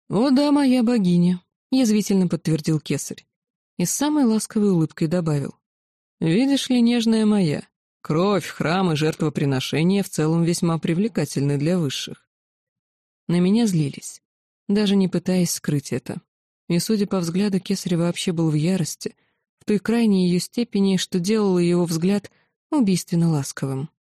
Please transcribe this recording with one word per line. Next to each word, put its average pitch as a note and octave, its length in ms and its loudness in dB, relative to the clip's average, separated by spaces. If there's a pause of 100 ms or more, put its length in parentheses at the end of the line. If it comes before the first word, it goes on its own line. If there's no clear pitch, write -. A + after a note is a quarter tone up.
(100)
«О A#3 200 2
да, C#4+ 220 4
моя B3+ 300 2
богиня», F3+ 580 2 (300)
язвительно G#3 580 2
подтвердил D#3 520 -2
кесарь - 460 -8 (520)
и F3 80 -2
с - 40 -2
самой D4 340 0
ласковой A3 460 0
улыбкой E3 380 0
добавил: D#3 460 -2 (680)
«Видишь B3+ 480 0
ли, B3 140 2
нежная A3+ 420 2
моя, G3+ 380 0 (400)
кровь, F3+ 440 0
храм F3 460 -2
и D3+ 40 0
жертвоприношения D#3 1080 0
в - 60 -6
целом D#3+ 360 0
весьма E3 340 0
привлекательны D#3 800 -2
для D#3+ 220 0
высших». - 500 -8 (1000)
На F3 120 2
меня G#3 260 2
злились, D#3 560 -4 (460)
даже G3+ 280 2
не F#3+ 120 2
пытаясь F3+ 440 0
скрыть - 400 -4
это. - 280 -8 (480)
И, F3 100 0
судя G3+ 280 -2
по G3 140 -2
взгляду, F#3 400 -2
кесарь F#3 360 -4
вообще F3 360 -2
был E3 180 0
в D3+ 40 0
ярости, E3 600 -2 (440)
в - 60 -20
той G#3 140 0
крайней G#3 500 2
ее F3+ 100 2
степени, G3 580 -2
что F3+ 240 -2
делало G3 380 2
его F3 260 2
взгляд F3 460 -2 (400)
убийственно F3+ 600 2
ласковым. C#3 600 -4 (140)